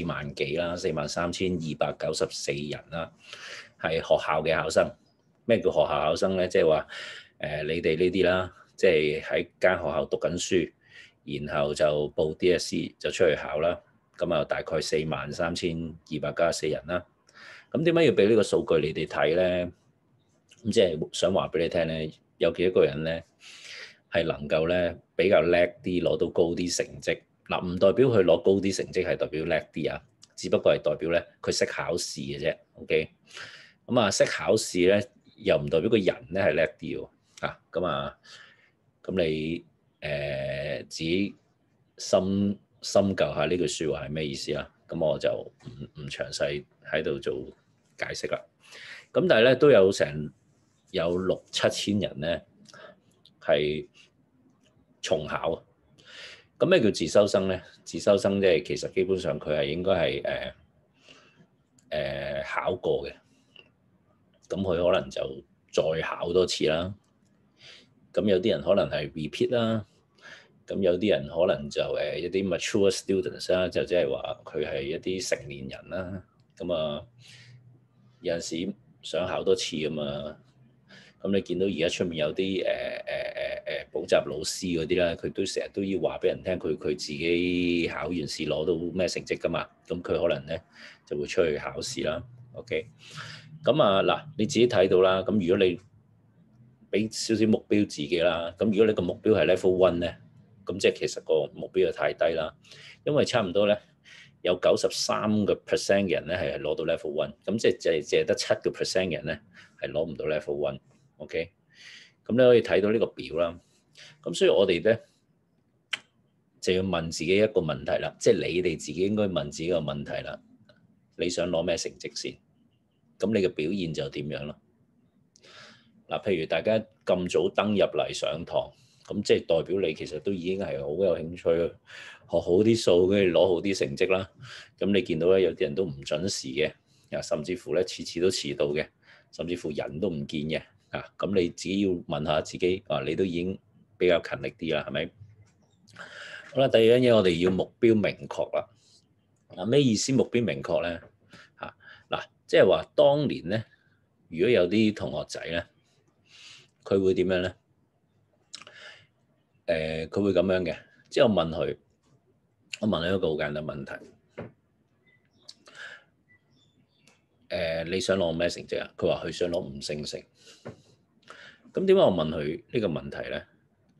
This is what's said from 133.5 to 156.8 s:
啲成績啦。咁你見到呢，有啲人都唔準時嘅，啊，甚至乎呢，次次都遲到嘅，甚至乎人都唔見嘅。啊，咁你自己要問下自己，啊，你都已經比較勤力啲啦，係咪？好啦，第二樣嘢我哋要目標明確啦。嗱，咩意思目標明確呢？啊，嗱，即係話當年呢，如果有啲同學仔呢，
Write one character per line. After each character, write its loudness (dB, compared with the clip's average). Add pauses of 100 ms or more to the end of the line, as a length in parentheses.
啲 -2
成 -2
績 0
啦。 0 (480)
咁 -2
你 4
見 -4
到 2
呢， 6
有 2
啲 -12
人 0
都 -2
唔 -6 (100)
準 -4
時 -6
嘅， -2 (440)
啊， -4
甚 -4
至 -6
乎 -8
呢， 2
次 -10
次 -8
都 2
遲 -2
到 -2
嘅， -2 (460)
甚 -8
至 -4
乎 -8
人 -8
都 0
唔 -6
見 -6
嘅。 -4 (300)
啊， -8 (140)
咁 -4
你 2
自 -12
己 -2
要 2
問 -4
下 2
自 -6
己， 0
啊， -2
你 -4
都 0
已 -2
經 -4 (380)
比 2
較 4
勤 -10
力 -6
啲 -4
啦， -4
係 -12
咪？ -4 (1400)
好 2
啦， 6
第 6
二 8 (140)
樣 4
嘢 6
我 8
哋 4
要 4
目 -2
標 8
明 -2
確 -4
啦。 -4 (800)
嗱， -10
咩 4
意 4
思 -2
目 4
標 0
明 -2
確 0
呢？ -6 (540)
啊， -14 (320)
嗱， -6 (240)
即 2
係 10
話 4 (100)
當 4
年 -6
呢， -2 (640)
如 -6
果 4
有 4
啲 4
同 -8
學 -6
仔 -12
呢， -4 (1200)